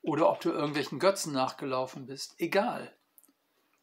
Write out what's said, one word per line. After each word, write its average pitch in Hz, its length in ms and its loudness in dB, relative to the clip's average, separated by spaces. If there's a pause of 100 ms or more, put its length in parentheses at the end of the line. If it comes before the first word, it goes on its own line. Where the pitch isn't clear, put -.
oder 165 280 4
ob - 100 -2
du 175 100 2
irgendwelchen 151 480 -2
Götzen 190 340 2
nachgelaufen 131 720 -2
bist, - 320 -12
egal. 170 560 -2 (880)